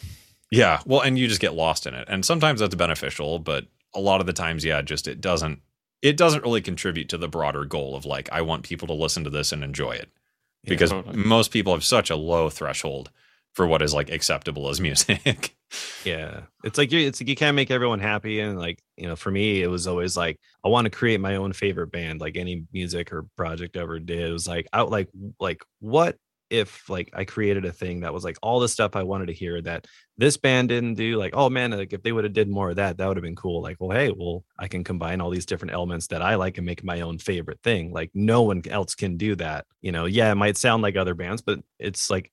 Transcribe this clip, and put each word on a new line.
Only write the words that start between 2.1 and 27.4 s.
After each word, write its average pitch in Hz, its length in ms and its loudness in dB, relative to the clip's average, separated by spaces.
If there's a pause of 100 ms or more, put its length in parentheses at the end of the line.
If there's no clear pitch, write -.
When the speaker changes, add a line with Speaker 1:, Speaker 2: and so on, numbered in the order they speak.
Speaker 1:
sometimes 151 340 4
that's 98 160 2
beneficial, 80 640 0
but 78 280 -4 (260)
a 95 60 -4
lot 98 220 4
of 87 60 -2
the 90 60 0
times, 82 300 -4
yeah, 76 180 2
just 73 260 -4
it 64 140 -8
doesn't, 78 400 0 (400)
it 147 140 6
doesn't 160 280 4
really 117 180 2
contribute 85 480 -4
to 87 80 -4
the 85 100 -4
broader 73 380 -2
goal 69 300 -4
of, 73 100 -10
like, 69 260 -6
"I 85 100 0
want 80 220 -2
people 82 240 -8
to 82 60 -2
listen 80 300 -2
to 71 60 -6
this 73 220 -2
and 76 120 -4
enjoy 69 300 -4
it." - 160 -10 (580)
Speaker 2:
Yeah, 95 60 0
Speaker 1:
because 85 180 6
Speaker 2:
totally. 95 260 -6
Speaker 1:
most 110 340 4
people 98 220 2
have 78 100 0
such 113 280 4
a 80 40 0
low 80 340 2
threshold 69 600 -6 (440)
for 92 120 2
what 80 160 4
is, 73 120 2
like, 73 180 0
acceptable 73 580 -2
as 71 120 -2
<laughs> 85 60 0
music. - 680 0 (500)
Speaker 3:
Yeah. 80 360 -6 (220)
It's 113 140 -6
like 143 140 4
you, 165 160 4
it's 135 120 -6
like 123 80 -10
you 135 80 0
can't 147 200 2
make 135 160 2
everyone 120 280 2
happy. 107 400 -2
And, 104 200 -4
like, 85 200 -6 (180)
you 87 100 -8
know, 82 80 -6
for 98 160 -4
me, 98 320 2
it 87 40 2
was 90 200 -2
always 90 280 -2
like, 85 220 0 (260)
I 101 60 2
wanna 113 220 6
create 113 280 2
my 98 160 0
own 95 180 -2
favorite 90 380 -2
band, 80 300 -6
like, 80 160 -6
any 87 340 -4
music 87 400 -4
or 80 120 -8 (120)
project 85 420 -6
I 87 40 -4
ever 82 180 -6
did. 85 300 -4
It - 40 -4
was 85 140 -6
like, 85 260 -4
out, 110 180 2
like, 98 180 0 (300)
like, 90 240 -4 (160)
what 147 380 2 (320)
if, - 400 -2
like, 92 240 -4
I 95 120 -4
created 101 400 0